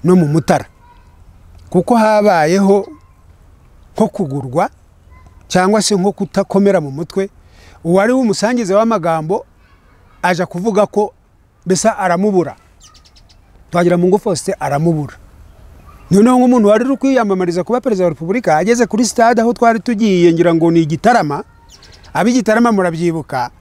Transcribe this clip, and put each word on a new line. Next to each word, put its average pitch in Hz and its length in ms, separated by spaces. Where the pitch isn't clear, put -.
no 180 120
mu 170 120
Mutara. 151 380
Kuko 185 260
habayeho 202 920
nko 220 120
kugurwa, 139 640
cyangwa 196 340
se 202 140
nko 190 160
kutakomera 196 720
mu 143 100
mutwe, 170 380
uwari 196 300
umusangiza 226 640
w'amagambo 170 680
aja 180 220
kuvuga 196 400
ko - 280
mbese 185 240
aramubura. 185 680
Twagiramungu 175 480
Faustin 180 400
aramubura. 147 540
Noneho 226 280
nk'umuntu 247 280
wari 214 180
uri 269 120
kwiyamamariza 190 680
kuba 240 180
perezida 202 240
wa 175 40
repubulika, 165 480
ageze 233 280
kuri 233 200
stade 226 360
aho 233 120
twari 226 260
tugiye, 190 540
ngira 170 220
ngo 165 160
ni 165 140
Gitarama, 165 580
ab'i 202 200
Gitarama 233 380
murabyibuka 165 880